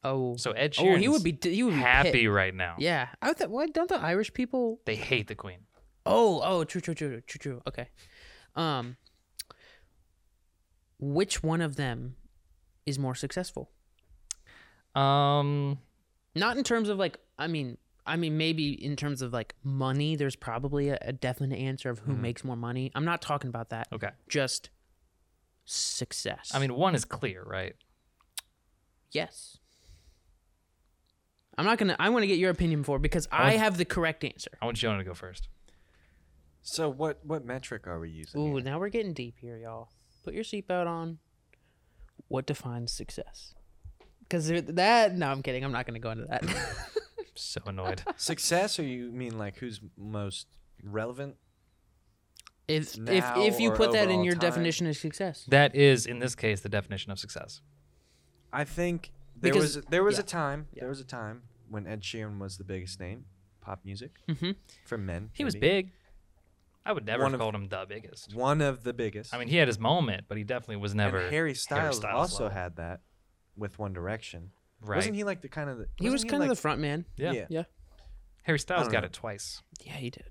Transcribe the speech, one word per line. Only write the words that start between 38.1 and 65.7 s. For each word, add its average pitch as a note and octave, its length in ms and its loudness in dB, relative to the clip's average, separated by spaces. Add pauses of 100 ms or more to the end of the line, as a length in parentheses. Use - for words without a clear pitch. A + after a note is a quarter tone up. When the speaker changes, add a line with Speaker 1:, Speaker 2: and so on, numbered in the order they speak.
Speaker 3:
using D#2+ 300 -8
Speaker 1:
Ooh, D3+ 160 0
Speaker 3:
here? B2+ 80 -2
Speaker 1:
now C#3 140 -4
we're G3 120 -4
getting G#3 240 -2
deep A#2+ 260 -8
here, A#2+ 180 -14
y'all. A2+ 300 -12 (360)
Put - 100 -10
your A3 100 -6
seatbelt F3+ 420 -2
on. E3 320 -4 (1120)
What C3 180 -4
defines A#2+ 460 -4
success? - 600 -10 (760)
'Cause E3 160 0
there, E3+ 140 2
that, F#3+ 560 6
no, D#3+ 120 2
I'm C3+ 140 -2
kidding. C3 220 -2
I'm C#3 80 -2
not B2 140 -2
gonna A#2 120 -8
go A2+ 120 -4
into A2+ 160 -6
that. - 180 -2
<laughs> - 500 -6 (460)
Speaker 2:
So - 260 -8
annoyed. F#2+ 440 -4
<laughs> - 60 -6
Speaker 3:
Success, - 640 0
or - 20 -2
you B2 300 -6
mean, A#2+ 260 -6
like, G2+ 200 -6
who's A2+ 220 -8 (160)
most G2+ 520 -6 (340)
relevant? B2 540 -6 (1300)
Speaker 1:
If, D#3 300 -2
if, - 20 -14 (260)
Speaker 3:
Now B2 200 2
Speaker 1:
if A#3 160 4
you A3+ 100 4
Speaker 3:
or A3 60 2
Speaker 1:
put A3 160 6
that G#3+ 140 6
in F#3 40 4
Speaker 3:
overall F3+ 140 4
Speaker 1:
your F3+ 100 4
Speaker 3:
time? E3+ 60 -2
Speaker 1:
definition E3+ 480 2
of D3 80 0
success. E3 500 -6
Speaker 2:
That C3+ 300 8
is, C3+ 280 8
in A#2+ 140 -6
this B2 160 -2
case, G#2+ 280 0
the G#2 60 -6
definition G2+ 440 -4
of F#2+ 80 -8
success. - 400 -12 (920)
Speaker 3:
I D3 120 -2
think F3 480 -4 (280)
there C3 120 4
Speaker 1:
Because D3+ 240 6
Speaker 3:
was, C#3+ 80 -8
there E3+ 180 4
was G#3 140 6
Speaker 1:
yeah. G#3+ 60 0
Speaker 3:
a - 20 -2
time, D3+ 480 -4
Speaker 1:
Yeah. - 80 -14
Speaker 3:
there B2+ 80 -6
was C3+ 100 -6
a C3+ 60 -14
time A#2+ 380 -10 (280)
when G#2 160 -6
Ed G#2+ 140 -8
Sheeran G#2 400 -8
was F#2+ 180 -8
the F#2+ 60 -12
biggest F#2 340 -8
name, F#2+ 280 -10 (340)
pop G2 240 -10
music, G2 320 -12 (120)
Speaker 1:
Mm-hmm. E3+ 220 -2 (340)
Speaker 3:
for A#2 140 -6
men, F#2+ 340 -6
Speaker 2:
He - 120 -4
was A#3 100 -2
Speaker 3:
maybe. G#2+ 140 4
Speaker 2:
big. F#3 240 2 (920)